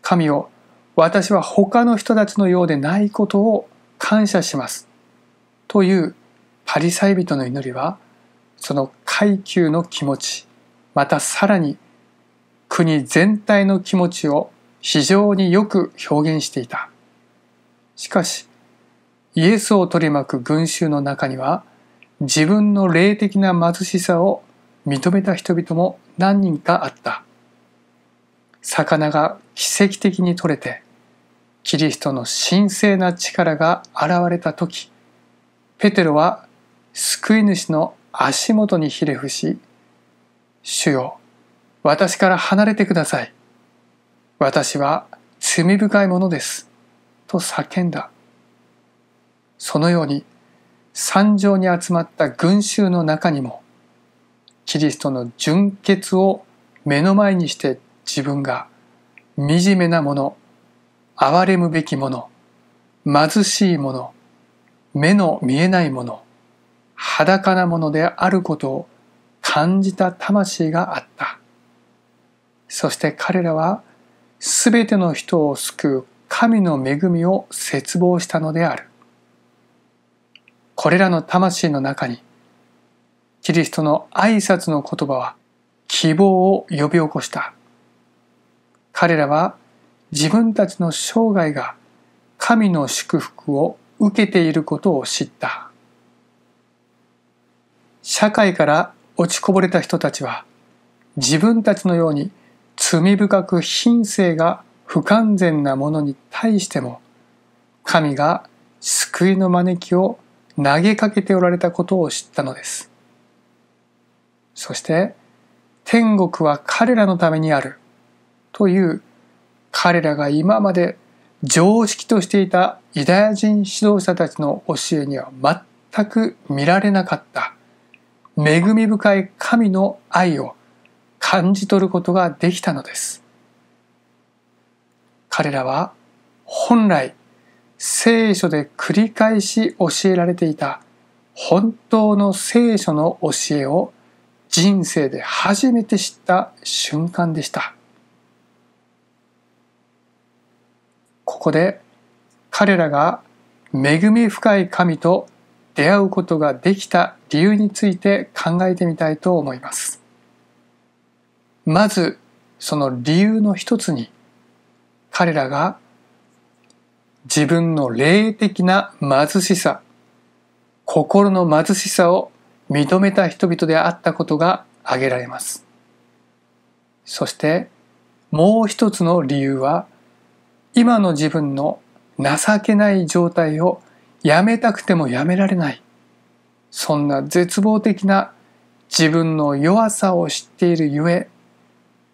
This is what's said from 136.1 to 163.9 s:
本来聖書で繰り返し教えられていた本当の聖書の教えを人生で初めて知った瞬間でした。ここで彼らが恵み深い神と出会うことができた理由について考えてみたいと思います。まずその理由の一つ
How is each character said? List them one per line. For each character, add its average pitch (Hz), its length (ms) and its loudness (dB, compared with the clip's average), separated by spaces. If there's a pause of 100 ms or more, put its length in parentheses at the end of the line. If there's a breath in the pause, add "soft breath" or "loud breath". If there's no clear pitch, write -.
本 233 440 2
来 143 260 0 (640 soft breath)
聖 226 560 2
書 185 140 -2
で 147 280 -2
繰 - 280 0
り 214 60 -4
返 220 300 2
し 220 380 -2
教 175 100 0 (220)
え 185 60 2
ら 175 100 2
れ 175 80 0
て 175 120 -2
い 156 80 -2
た 139 280 -8 (520)
本 208 400 0 (140)
当 214 280 2
の 202 160 2
聖 233 460 0
書 180 140 -2
の 156 300 -2
教 147 340 -4
え 135 100 -4
を 160 260 -2 (560 soft breath)
人 190 360 2
生 147 240 -2
で - 140 -8
初 202 500 0
め 233 100 2
て 208 160 0
知 - 220 -8
っ - 40 -20
た 185 280 0 (100)
瞬 - 460 -4
間 175 240 -2
で 156 100 -4
し - 60 -8
た。 - 260 -8 (3500)
こ - 140 -8
こ 156 140 -2
で 180 280 0 (720)
彼 202 260 2
ら 165 140 0
が 151 320 0 (520)
恵 151 360 2
み 226 180 4
深 202 300 2
い 185 100 0
神 175 300 0
と 170 280 0 (480)
出 151 160 2
会 202 100 4
う 196 100 2
こ 190 120 -2
と 170 160 -2
が 147 140 0
で 175 240 0
き 190 100 -12
た - 300 0 (140)
理 151 100 0
由 208 140 4
に 208 160 2
つ 208 160 -2
い 185 100 0
て 196 400 0
考 175 300 -2
え 185 80 0
て 180 100 -2
み 165 120 -2
た 160 140 -2
い 156 60 -4
と 180 220 0
思 135 160 -4
い 127 60 -16
ま - 120 -14
す。 - 300 -10 (1600)
ま 180 240 2
ず 185 300 -2 (400)
そ - 180 -6
の 135 260 -2
理 151 160 2
由 214 220 4
の 208 140 2
一 226 240 -2
つ 196 140 -4